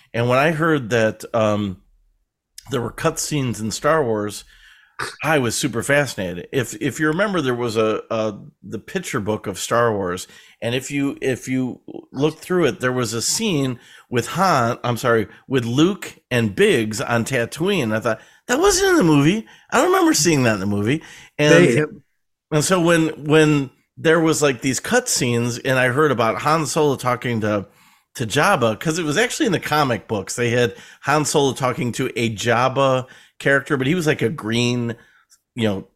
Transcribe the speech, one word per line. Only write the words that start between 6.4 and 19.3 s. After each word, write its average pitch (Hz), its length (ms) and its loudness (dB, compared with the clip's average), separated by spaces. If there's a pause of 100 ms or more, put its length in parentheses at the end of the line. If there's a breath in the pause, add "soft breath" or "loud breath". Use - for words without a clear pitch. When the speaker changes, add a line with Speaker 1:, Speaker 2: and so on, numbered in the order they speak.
Speaker 1:
If, 127 320 -4
if 139 160 -4
you 156 80 0
remember, 180 340 0
there 127 140 0
was 120 220 -2
a, 110 340 0
a, 110 260 -2 (280)
the 104 160 -10
picture 175 400 -6
book 104 260 -4
of 95 100 -8
Star 120 380 2
Wars, 92 320 -4 (340 soft breath)
and 117 140 -4
if 131 160 -6
you, 139 320 -2
if 123 240 -4
you 131 340 -4 (320)
look 151 280 -2
through 180 260 0
it, 107 140 -2
there 127 120 0
was 120 220 -2
a 113 80 -4
scene 139 560 -2 (320 soft breath)
with 120 200 0
Han, 143 520 2
I'm 120 140 -2
sorry, 113 320 2 (180 soft breath)
with 127 180 0
Luke 151 520 0 (160)
and 113 240 0
Biggs 123 440 2
on 117 240 0
Tatooine. 131 720 -2
I 110 60 0
thought, 113 200 -2 (280 soft breath)
"That 247 100 0
wasn't 381 320 4
in 349 60 4
the 262 80 4
movie. 160 420 4 (240 soft breath)